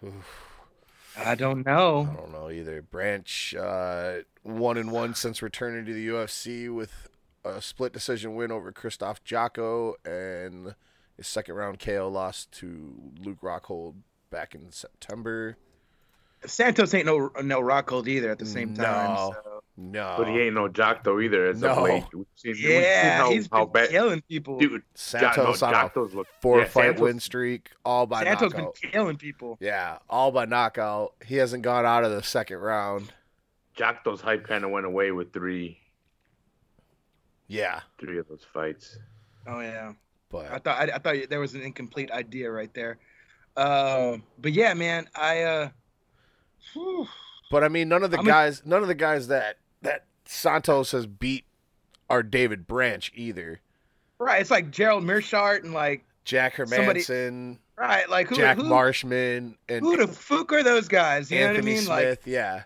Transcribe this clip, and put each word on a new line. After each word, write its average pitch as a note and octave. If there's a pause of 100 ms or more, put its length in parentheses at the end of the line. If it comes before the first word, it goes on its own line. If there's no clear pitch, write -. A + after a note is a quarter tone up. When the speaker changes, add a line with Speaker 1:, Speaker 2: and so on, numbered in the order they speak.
Speaker 1:
Oof. G2 (760)
Speaker 2:
I A2
don't C3
know. D3
Speaker 1:
I D3
don't D#2+
know D#2
either. D#2+
Branch, F#2+
uh, F2+ (240)
one A#2
and A2+
one A#2
since A#2
returning A#2
to A2+
the A2
U A2+
F G#2+
C A#2+
with A2+ (360)
a F#2+
split -
decision A2
win A#2
over G2
Christoph G#2
Jocko A#2 (100)
and F2+ (440)
a -
second -
round G2+
K G2+
O F#2+
loss F#2+
to D2
Luke G2
Rockhold F2 (360)
back E2
in E2
September. A2+ (880)
Speaker 2:
Santos A#3
ain't F3+
no, D3 (100)
no C#3
Rockhold B2+
either C3
at G#2+
the A2
same A2
time, G#2
Speaker 1:
No. G2 (120)
Speaker 2:
so. G#2+ (140)
Speaker 1:
No. F#2+
Speaker 3:
But A2+
he A2+
ain't A2+
no G#2
Jocko G#2+
either G#2
as A2
Speaker 1:
No. C3+
Speaker 3:
of C3
late. -
We've F#2+
seen, -
we've G#2+
seen D3 (120)
Speaker 2:
Yeah, F3+
Speaker 3:
how, B2+
Speaker 2:
he's A2
Speaker 3:
how A2
Speaker 2:
been F2+ (120)
Speaker 3:
bad, -
Speaker 2:
killing F3+
people. D3
Speaker 3:
dude, C3 (120)
Speaker 1:
Santos A#2+
Speaker 3:
Jo-, C3+
no, -
Speaker 1:
on -
a A2
Speaker 3:
Jocko's G2+
look, G2 (140)
Speaker 1:
four B2
Speaker 3:
yeah, A#2
Speaker 1:
fight A#2+
Speaker 3:
Santos, B2
Speaker 1:
win A#2+
streak, B2 (140)
all B2
by A2+
Speaker 2:
Santos G3+
Speaker 1:
knockout. -
Speaker 2:
been -
killing F#3+
people. B2+
Speaker 1:
Yeah, F#2 (120)
all C3
by B2
knockout. A2 (100)
He B2+
hasn't B2
gone B2
out A#2
of A2
the G#2
second A2
round. G2+ (640)
Speaker 3:
Jocko's A2+
hype G#2+
kinda G2+
went G2
away F#2+
with F2+
three. F2+ (1700)
Speaker 1:
Yeah. F#2+ (180)
Speaker 3:
Three F2
of D#2+
those D2+
fights. - (480)
Speaker 2:
Oh A#2+
yeah. A2 (360)
Speaker 1:
But D#2+
Speaker 2:
I B2+
thought, C#3+
I, A#2
I -
thought C#3+
there D3
was C#3
an C3+
incomplete B2+
idea A#2+
right A2
there. A#2 (580)
Uh, C3+ (220)
but D3+
yeah, G3+
man, E3+
I, D#3+
uh, D#3+ (1080)
whew. E4+ (440)
Speaker 1:
But C#3+
I D3+
mean, D#3+
none F3
of F#3+
the E3
Speaker 2:
I'm F#3+
a -
Speaker 1:
guys, D3+
none F3
of F#3+
the F3+
guys D3
that, A#2+ (240)
that D3 (200)
Santos D3+
has A#2+
beat B2 (640)
are B2
David G#2+
Branch A#2
either. F2+ (580)
Speaker 2:
Right, A#3
it's F#3+
like F3+
Gerald G#3
Meerschaert G3+
and, E3
like, D3 (200)
Speaker 1:
Jack B2+
Speaker 2:
somebody B2+
Speaker 1:
Hermanson, B2 (180)
Speaker 2:
Right, G3
like, F3+
who, -
Speaker 1:
Jack C3
Speaker 2:
who, -
Speaker 1:
Marshman, B2+ (120)
and A#2+
Speaker 2:
who E4+
the A3
fuck -
are D4+
those A#3+
guys? D3+
You C3
Speaker 1:
Anthony C#3
Speaker 2:
know -
what G#3
I G#3+
mean? A3
Speaker 1:
Smith, C#3
Speaker 2:
Like, -
Speaker 1:
yeah. G#2